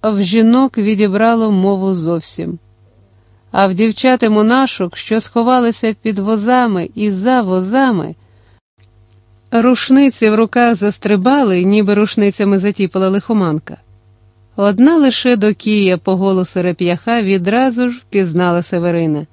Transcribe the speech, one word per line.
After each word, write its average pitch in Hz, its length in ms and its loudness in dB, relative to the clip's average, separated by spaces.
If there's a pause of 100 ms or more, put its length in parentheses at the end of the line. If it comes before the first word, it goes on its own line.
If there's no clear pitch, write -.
в 208 200 0
жінок 226 560 2
відібрало 214 720 0
мову 190 440 0
зовсім. 165 640 -6 (920)
А 196 160 2
в 190 80 0
дівчат 226 480 0
і 226 60 0
монашок, 214 680 0
що 220 240 -4
сховалися 233 800 0
під 214 160 -2
возами 214 760 0
і 208 160 -2
за 233 320 0
возами, 196 720 -2 (1400)
рушниці 247 800 2
в 214 40 0
руках 233 400 2
застрибали, 202 920 0
ніби 208 300 2
рушницями 202 640 0
затіпала 190 500 -2
лихоманка. 190 680 -2 (800)
Одна 208 400 2
лише 254 400 0
Докія 202 640 0
по 190 180 -2
голосу 185 460 -2
Реп'яха 180 600 -2
відразу 226 680 0
ж 240 80 -12
впізнала 175 640 -2
Северина. 170 720 -2